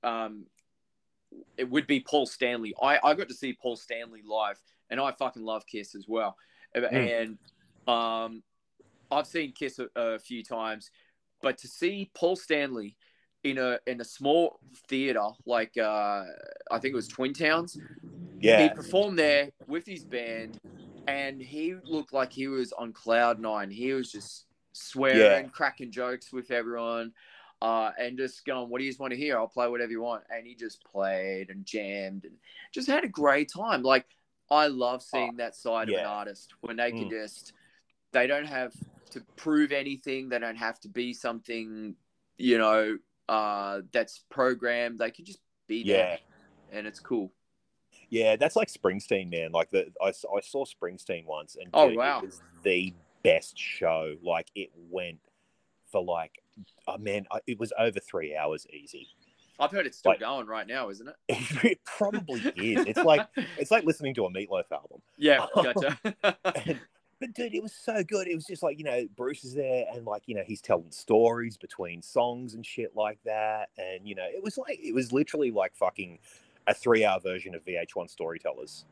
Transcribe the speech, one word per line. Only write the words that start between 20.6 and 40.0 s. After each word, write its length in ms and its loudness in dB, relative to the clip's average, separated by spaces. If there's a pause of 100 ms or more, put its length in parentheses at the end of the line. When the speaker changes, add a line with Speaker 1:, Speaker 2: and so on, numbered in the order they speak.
Speaker 1:
and 340 -4
he 340 -6 (100)
looked 280 -6
like 200 0
he 160 -6
was 240 -4
on 200 -8
cloud 480 2
nine. 300 -2
He 220 -4
was 180 -4
just 360 -14 (260)
swearing, 720 6
Speaker 2:
Yeah. 60 -14
Speaker 1:
cracking 420 -4
jokes 400 -6
with 180 -8
everyone, 640 -4 (500)
uh, 360 2
and 200 -4
just 260 -6
going, 240 -4
"What 100 -4
do 60 -2
you 60 -4
just 80 -12
wanna 160 -4
hear? 240 0
I'll 80 0
play 220 0
whatever 240 -2
you 100 -4
want." 280 -6
And 160 -10
he 100 -20
just 280 -12
played 680 -2
and 140 -12
jammed 600 -6
and 120 -20 (360)
just 160 -4
had 160 2
a 40 -4
great 440 4
time. 300 -2
Like, 240 4 (440)
I 160 6
love 360 0
seeing 320 -4
Speaker 2:
Oh, 20 -14
Speaker 1:
that 180 -6
side 340 -2
of 60 2
an 60 2
Speaker 2:
yeah. 80 -2
Speaker 1:
artist 540 -10
when 140 -8
they 140 0
can 180 -6
Speaker 2:
Mm. 20 -6
Speaker 1:
just, 420 -10 (600)
they 140 4
don't 200 -2
have 280 -6 (360)
to 100 -14 (160)
prove 340 2
anything. 580 -4